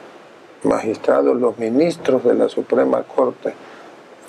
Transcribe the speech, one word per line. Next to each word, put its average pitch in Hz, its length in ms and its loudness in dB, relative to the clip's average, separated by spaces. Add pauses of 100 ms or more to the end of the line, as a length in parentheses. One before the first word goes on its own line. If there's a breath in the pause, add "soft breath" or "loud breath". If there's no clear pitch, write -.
(640)
magistrados, 131 760 0
los 113 180 0
ministros 127 640 0
de 120 100 4
la 110 160 2
Suprema 120 540 0
Corte - 500 -2 (760 loud breath)